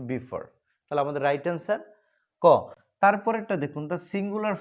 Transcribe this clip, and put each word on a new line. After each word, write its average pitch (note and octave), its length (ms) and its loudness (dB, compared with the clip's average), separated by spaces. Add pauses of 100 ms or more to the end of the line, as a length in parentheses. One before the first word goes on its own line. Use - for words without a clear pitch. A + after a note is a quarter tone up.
(120)
before। B2 360 -8 (380)
তাহলে D3 200 -2
আমাদের D3 220 -4
রাইট C#3+ 200 0
অ্যান্সার F3 320 -2 (680)
ক। - 0 - (580)
তারপরেরটা G#3 600 2
দেখুন, D3 280 -6
the F3 80 -4 (120)
singular G3+ 500 -4